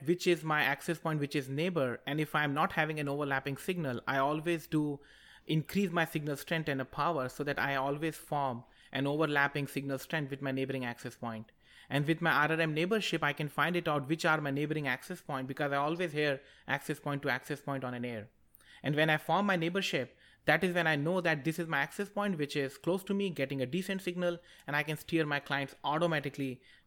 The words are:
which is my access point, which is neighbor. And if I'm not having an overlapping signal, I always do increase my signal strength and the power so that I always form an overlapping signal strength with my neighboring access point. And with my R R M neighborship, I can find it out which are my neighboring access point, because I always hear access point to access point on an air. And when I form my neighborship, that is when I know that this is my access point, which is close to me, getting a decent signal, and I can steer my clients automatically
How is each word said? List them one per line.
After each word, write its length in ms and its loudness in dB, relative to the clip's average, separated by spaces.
which 220 2
is 180 4
my 180 2
access 360 0
point, 220 -2
which 160 -2
is 120 -2
neighbor. 580 0
And 140 0
if 140 -2
I'm 200 2
not 180 2
having 280 0
an 80 -2
overlapping 480 -2
signal, 500 -4
I 120 2
always 480 0
do 340 0
increase 440 2
my 140 2
signal 320 -2
strength 320 -2
and 120 0
the 40 -2
power 440 -2
so 160 -6
that 140 -2
I 180 0
always 400 0
form 480 -2
an 140 2
overlapping 600 2
signal 300 -4
strength 320 -4
with 120 -8
my 80 -2
neighboring 340 -2
access 320 -8
point. 360 -8
And 180 2
with 140 2
my 100 4
R 220 4
R 80 2
M 140 2
neighborship, 500 0
I 80 2
can 160 -4
find 280 2
it 120 -2
out 200 0
which 180 0
are 140 4
my 100 -2
neighboring 360 0
access 360 -4
point, 260 -6
because 240 -2
I 40 2
always 360 0
hear 280 0
access 320 -2
point 220 -4
to 80 0
access 300 -4
point 220 -4
on 120 -4
an 100 -6
air. 240 -6
And 120 0
when 160 4
I 60 4
form 300 2
my 100 4
neighborship, 600 -2
that 200 4
is 100 2
when 140 4
I 80 4
know 240 2
that 240 2
this 160 0
is 80 -4
my 100 0
access 300 -2
point, 280 0
which 200 -2
is 200 -2
close 280 -2
to 100 -2
me, 160 0
getting 320 -2
a 40 0
decent 360 -4
signal, 360 -2
and 80 -2
I 80 2
can 140 -4
steer 280 0
my 140 0
clients 460 -4
automatically 760 0